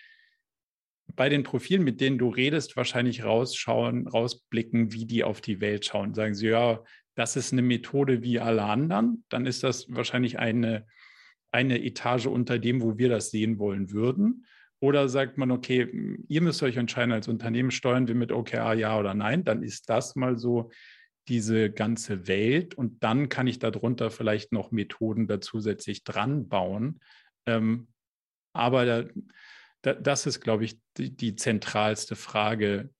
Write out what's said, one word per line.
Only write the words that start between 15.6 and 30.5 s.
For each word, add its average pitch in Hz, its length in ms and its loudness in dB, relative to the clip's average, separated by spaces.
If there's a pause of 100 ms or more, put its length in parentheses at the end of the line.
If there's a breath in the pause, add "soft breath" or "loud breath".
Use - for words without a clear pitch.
ihr 151 120 0
müsst 165 220 2
euch 123 140 0
entscheiden, 120 340 0
als 110 160 -2
Unternehmen 117 460 0
steuern 127 340 2
wir 117 80 0
mit 120 160 0
O 120 140 -2
K 113 140 -4
R 113 160 0
ja 110 220 0
oder 101 180 0
nein“, 110 280 0
dann - 220 0
ist - 260 -8
das - 240 0
mal 127 240 0
so 120 320 0 (580 loud breath)
diese 110 420 2
ganze 104 580 -4
Welt 120 460 2
und 120 280 -4
dann 127 280 2
kann 127 160 0
ich 120 120 0
darunter 117 520 -2
vielleicht 107 420 0
noch 107 200 -2
Methoden 110 540 -2
da 101 140 -2
zusätzlich 107 640 -6
dran 120 440 -2
bauen. 101 520 -2 (460 soft breath)
Ähm, 113 420 0 (640)
aber 123 320 2
da, 117 200 2 (760 loud breath)
da, 131 140 0
das 135 320 0
ist, - 160 -4
glaube 110 240 0